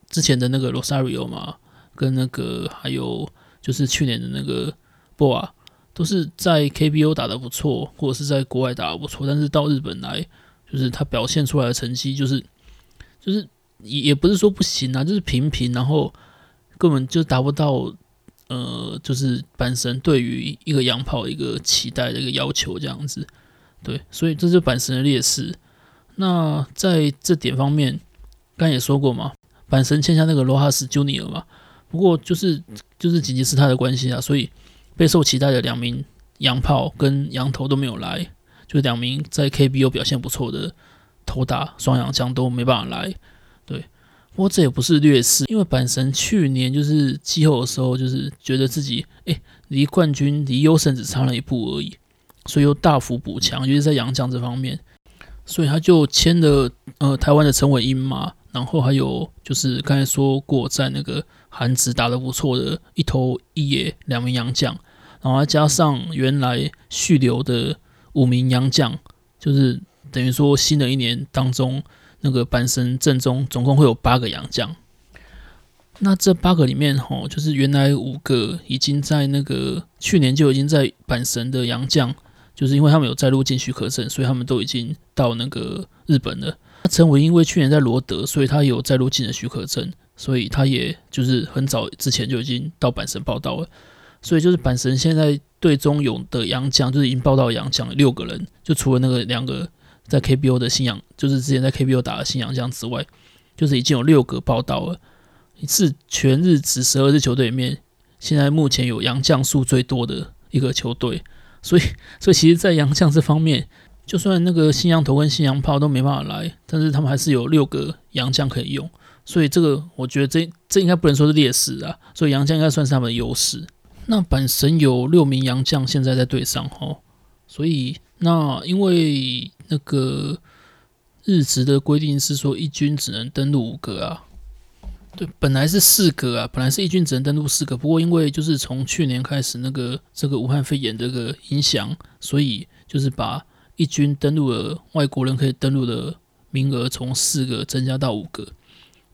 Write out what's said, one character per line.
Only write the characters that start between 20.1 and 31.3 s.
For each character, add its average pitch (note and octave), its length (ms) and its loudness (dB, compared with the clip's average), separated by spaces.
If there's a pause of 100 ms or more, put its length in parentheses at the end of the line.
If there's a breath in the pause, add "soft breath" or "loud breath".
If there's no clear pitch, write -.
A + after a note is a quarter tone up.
于 B2 420 -6
一 D#3+ 80 -6
个 C3+ 120 2
洋 A#2+ 200 -2
炮 A#2 240 -6
一 C3+ 60 -6
个 - 260 -6
期 - 300 -2
待 B2 240 -4
的 A#2 60 -8
一 C3 60 -6
个 B2+ 60 -6
要 C3+ 220 -4
求 - 240 -6
这 C#3+ 100 -8
样 C3+ 200 -10
子。 - 200 -10 (540 soft breath)
对， - 180 -8 (120)
所 E3 180 -2
以 D#3 60 -2
这 - 60 -10
就 F3 80 4
是 F3+ 120 4
阪 B2+ 160 0
神 C3 180 -4
的 B2+ 60 -2
劣 C3+ 200 2
势。 - 340 -4 (600 soft breath)
那 E3 580 0
在 D#3+ 380 2 (100)
这 - 120 0
点 C3 220 -2
方 C3+ 160 0
面， D3 280 0 (580)
刚 E3 100 2
才 D3+ 60 2
也 B2+ 60 0
说 C#3 200 0
过 C3+ 140 2
嘛， A#2 180 -6 (380 soft breath)
阪 C3+ 120 4
神 D3 200 2
签 E3 140 2
下 D#3+ 100 4
那 D#3+ 80 2
个 C#3 100 2
Rojas C3+ 440 2
Junior C#3 420 -2
嘛， - 160 -10 (420 soft breath)